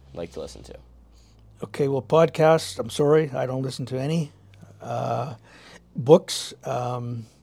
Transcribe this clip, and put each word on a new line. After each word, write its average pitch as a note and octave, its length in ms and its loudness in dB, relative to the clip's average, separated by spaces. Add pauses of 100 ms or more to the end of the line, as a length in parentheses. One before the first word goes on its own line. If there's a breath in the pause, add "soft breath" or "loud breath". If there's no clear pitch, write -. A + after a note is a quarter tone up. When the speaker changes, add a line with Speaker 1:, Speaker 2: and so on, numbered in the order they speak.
(140)
Speaker 1:
like E2+ 200 -10
to D2+ 80 -12
listen G#1 200 -14
to. G1+ 140 -18 (880 soft breath)
Speaker 2:
Okay, - 240 -2
well, C3+ 160 -2
podcasts, D#3+ 760 4
I'm - 140 -8
sorry, D3+ 400 4
I C3 160 -2
don't C3 160 -4
listen C3 240 -6
to B2+ 120 -6
any. D3 320 -2 (480)
Uh, A#2+ 540 -4 (600 loud breath)
books, - 580 4 (120)
um, B2 600 -6 (180)